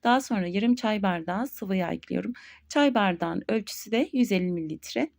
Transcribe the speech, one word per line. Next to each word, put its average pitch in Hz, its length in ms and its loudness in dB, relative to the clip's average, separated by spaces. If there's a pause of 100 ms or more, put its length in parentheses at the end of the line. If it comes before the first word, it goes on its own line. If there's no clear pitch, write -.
Daha 247 180 4
sonra 196 260 -2
yarım 208 280 2
çay 214 280 0
bardağı 180 440 0
sıvı 190 280 -4
yağ 175 160 0
ekliyorum. 185 420 -4 (360)
Çay 285 260 4
bardağın 180 540 0
ölçüsü 214 420 -4
de 226 220 2
yüz 240 180 4
elli 180 200 2
mililitre. 170 680 -4